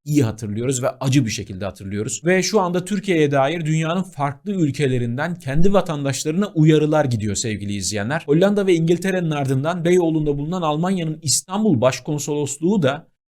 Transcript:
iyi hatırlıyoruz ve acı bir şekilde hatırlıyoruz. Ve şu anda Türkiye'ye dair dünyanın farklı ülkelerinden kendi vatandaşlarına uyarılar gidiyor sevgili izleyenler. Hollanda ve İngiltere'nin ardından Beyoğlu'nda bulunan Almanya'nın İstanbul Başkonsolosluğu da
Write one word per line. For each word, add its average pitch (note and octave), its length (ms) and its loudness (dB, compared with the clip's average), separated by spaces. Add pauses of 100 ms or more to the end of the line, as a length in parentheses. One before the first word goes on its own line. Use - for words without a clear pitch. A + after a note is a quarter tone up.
iyi D3 180 2
hatırlıyoruz A2+ 600 -4
ve B2 60 0
acı C3+ 360 0
bir A2 60 -4
şekilde G2 340 -8
hatırlıyoruz. G2 600 -6
Ve F#3 180 2
şu G#3 160 0
anda F3+ 260 0
Türkiye'ye F3+ 460 0
dair C#3+ 340 0
dünyanın D#3+ 380 0
farklı C#3+ 480 -6
ülkelerinden C#3+ 840 0
kendi E3+ 380 4
vatandaşlarına D#3 760 -2
uyarılar D3+ 580 4
gidiyor G#2+ 300 -2
sevgili G2+ 380 -6
izleyenler. G2+ 520 -4
Hollanda F#3+ 420 2
ve F3+ 80 4
İngiltere'nin E3+ 560 0
ardından D3 540 -2
Beyoğlu'nda D#3+ 520 2
bulunan E3 240 -4
Almanya'nın D#3+ 600 -2
İstanbul F#3 600 0
Başkonsolosluğu D3 1000 -2
da C#3+ 260 -2 (240)